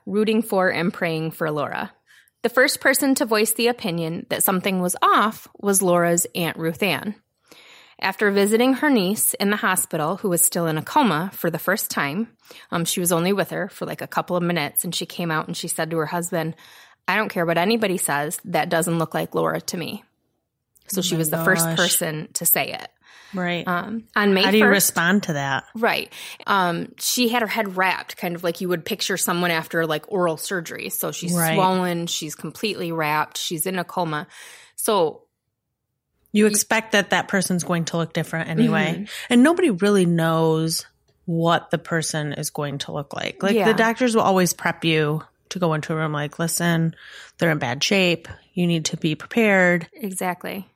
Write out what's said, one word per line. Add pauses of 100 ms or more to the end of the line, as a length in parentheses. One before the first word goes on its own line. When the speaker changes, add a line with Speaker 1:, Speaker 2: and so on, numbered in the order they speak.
Speaker 1:
rooting
for
and
praying
for
Laura. (500)
The
first
person
to
voice
the
opinion
that
something
was
off (120)
was
Laura's
Aunt
Ruth
Ann. (840)
After
visiting
her
niece
in
the
hospital,
who
was
still
in
a
coma
for
the
first
time, (420)
um,
she
was
only
with
her
for,
like,
a
couple
of
minutes,
and
she
came
out
and
she
said
to
her
husband, (540)
"I
don't
care
what
anybody
says,
that
doesn't
look
like
Laura
to
me." (840)
So
Speaker 2:
Oh
Speaker 1:
she
Speaker 2:
my
Speaker 1:
was
the
first
Speaker 2:
gosh.
Speaker 1:
person
to
say
it. (460)
Speaker 2:
Right.
Speaker 1:
Um, (120)
on
May
Speaker 2:
How
do
you
Speaker 1:
first,
Speaker 2:
respond
to
that? (100)
Speaker 1:
Right. (360)
Um,
she
had
her
head
wrapped,
kind
of
like
you
would
picture
someone
after,
like,
oral
surgery.
So
she's
Speaker 2:
Right.
Speaker 1:
swollen,
she's
completely
wrapped,
she's
in
a
coma. (480)
So (1080)
Speaker 2:
You
Speaker 1:
y-
Speaker 2:
expect
that
that
person's
going
to
look
different
anyway.
Speaker 1:
Mm-hmm. (280)
Speaker 2:
And
nobody
really
knows (400)
what
the
person
is
going
to
look
like.
Like,
Speaker 1:
Yeah.
Speaker 2:
the
doctors
will
always
prep
you (280)
to
go
into
a
room
like,
"Listen, (440)
they're
in
bad
shape. (260)
You
need
to
be
prepared."
Speaker 1:
Exactly.